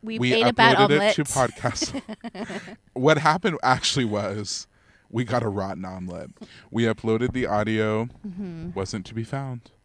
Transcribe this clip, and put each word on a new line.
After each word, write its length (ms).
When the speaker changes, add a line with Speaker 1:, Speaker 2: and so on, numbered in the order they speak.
Speaker 1:
We 160
Speaker 2:
We 140
Speaker 1:
ate 140
a 60
bad 240
Speaker 2:
uploaded 60
Speaker 1:
omelet. 200
Speaker 2:
it 60
to 80
podcast. 1500
Speaker 1:
<laughs> 100
Speaker 2:
What 260
happened 440
actually 420
was 640
we 140
got 180
a 80
rotten 360
omelet. 460
We 140
uploaded 480
the 160
audio. 580
Speaker 1:
Mm-hmm. 460
Speaker 2:
Wasn't 320
to 100
be 80
found. 480